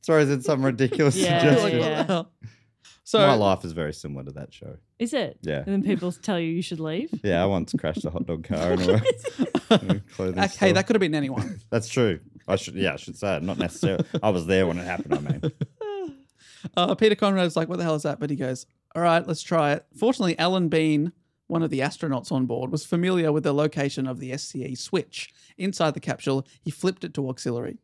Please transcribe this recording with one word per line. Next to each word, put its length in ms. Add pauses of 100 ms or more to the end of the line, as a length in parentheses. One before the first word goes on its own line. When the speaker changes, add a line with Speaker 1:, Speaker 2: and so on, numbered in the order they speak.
Speaker 1:
throws 280
in 120
some 220
ridiculous 520
Speaker 2:
Yeah, 240
Speaker 1:
suggestion. 400
Speaker 2:
yeah. 180
Speaker 3:
What 80
the 60
hell? 200 (720)
So 220
Speaker 1:
My 80
life 300
is 80
very 200
similar 320
to 80
that 220
show. 220 (240)
Speaker 2:
Is 120
it? 300
Speaker 1:
Yeah. 240
Speaker 2:
And 0
then 160
people 300
tell 260
you 80
you 160
should 160
leave? 320 (140)
Speaker 1:
Yeah, 180
I 40
once 300
crashed 280
a 60
hot 160
dog 180
car 300
in 60
a 200 (680)
Speaker 2:
<laughs> 0 (460)
Speaker 1:
clothing 240
Speaker 3:
Okay, 80
Speaker 1:
store. 260
Speaker 3:
that 140
could 80
have 60
been 160
anyone. 480
Speaker 1:
<laughs> 60
That's 180
true. 320 (260)
I 100
should, 180
yeah, 200
I 20
should 220
say 180
it. 60
Not 160
necessarily. 460 (180)
I 80
was 160
there 220
when 100
it 60
happened, 300
I 60
mean. 360
Speaker 3:
<laughs> 600 (600)
Uh, 180
Peter 220
Conrad's 400
like, 120
"What 100
the 60
hell 120
is 80
that?" 160
But 100
he 60
goes, 300 (280)
"All 80
right, 240
let's 160
try 300
it." 120 (120)
Fortunately, 420
Alan 300
Bean, 440 (360)
one 160
of 60
the 100
astronauts 500
on 160
board, 240
was 160
familiar 460
with 100
the 100
location 540
of 140
the 120
S 120
C 200
E 120
switch. 540 (280)
Inside 360
the 60
capsule, 460 (140)
he 100
flipped 320
it 120
to 140
auxiliary. 560